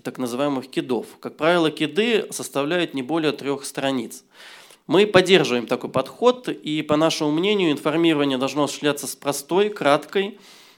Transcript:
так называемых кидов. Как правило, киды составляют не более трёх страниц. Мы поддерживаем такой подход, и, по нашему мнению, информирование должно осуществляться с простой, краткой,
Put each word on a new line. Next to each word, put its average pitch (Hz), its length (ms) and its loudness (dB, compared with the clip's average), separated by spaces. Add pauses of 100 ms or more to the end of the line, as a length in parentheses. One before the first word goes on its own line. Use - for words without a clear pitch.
так 123 160 -8
называемых 127 500 -4
кидов. 127 380 -4 (120)
Как 117 160 -12
правило, 160 360 2
киды 165 580 0
составляют 151 640 -4
не 135 80 -4
более 151 300 -2
трёх 135 340 -6
страниц. 135 580 -4 (640)
Мы 190 220 4
поддерживаем 165 580 4
такой 117 240 -4
подход, 240 580 0
и, 151 360 -6
по 151 120 0
нашему 156 360 0
мнению, 180 400 0
информирование 143 640 2
должно 135 280 0
осуществляться 139 420 -4
с - 80 -8
простой, 175 540 -2
краткой, 156 680 0 (400)